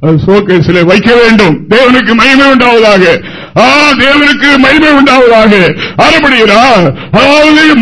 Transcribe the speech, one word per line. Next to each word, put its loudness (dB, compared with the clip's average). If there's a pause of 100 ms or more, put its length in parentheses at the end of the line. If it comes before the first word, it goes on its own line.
அது 0
ஷோகேஸிலே 0
வைக்க 0
வேண்டும். 2 (140)
தேவனுக்கு 0
மகிமை 0
உண்டாவதாக. 2 (520)
ஆ, 2 (260)
தேவனுக்கு -2 (100)
மகிமை 0
உண்டாவதாக. 2 (440)
அறுபடுகிறார். 0 (240)
அதாவது 0 (200)